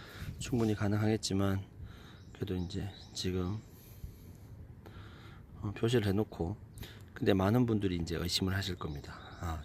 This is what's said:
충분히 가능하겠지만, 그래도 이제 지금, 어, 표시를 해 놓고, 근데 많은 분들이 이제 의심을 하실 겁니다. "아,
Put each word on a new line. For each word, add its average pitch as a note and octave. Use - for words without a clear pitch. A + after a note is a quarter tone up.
충분히 A2+
가능하겠지만, G2+
그래도 F#2
이제 F2+
지금, F#2
어, G#2
표시를 A#2
해 G2
놓고, G2
근데 G#2
많은 G2+
분들이 G2+
이제 E2
의심을 F2+
하실 F#2+
겁니다. D2+
"아, D#2+